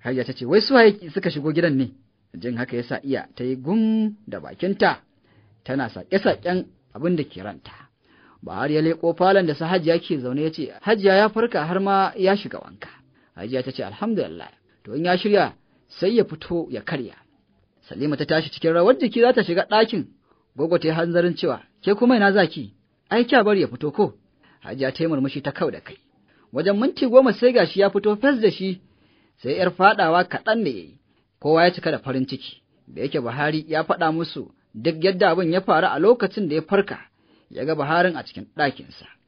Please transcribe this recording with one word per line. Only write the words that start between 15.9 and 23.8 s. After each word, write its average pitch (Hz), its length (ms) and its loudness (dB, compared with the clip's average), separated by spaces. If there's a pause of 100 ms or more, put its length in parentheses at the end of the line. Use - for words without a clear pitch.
ya 214 80 4
fito 165 460 -6
ya 117 100 -8
karya." 120 340 -8 (760)
Salima 143 280 -4
ta 151 80 -4
tashi 160 260 0
cikin 165 220 -2
rawar 180 260 4
jiki 233 220 0
za 240 120 4
ta 233 100 2
shiga 175 260 -2
ɗakin. 214 380 0 (500)
Goggo 165 220 0
ta 160 100 0
yi 160 60 0
hanzarin 170 400 0
cewa, 127 260 -4 (220)
"Ke 202 120 2
kuma 247 220 4
ina 202 160 4
za 196 140 4
ki? 120 260 -10 (380)
Ai 233 140 2
kya 240 200 4
bari 202 160 4
ya 135 80 0
fito 131 240 -6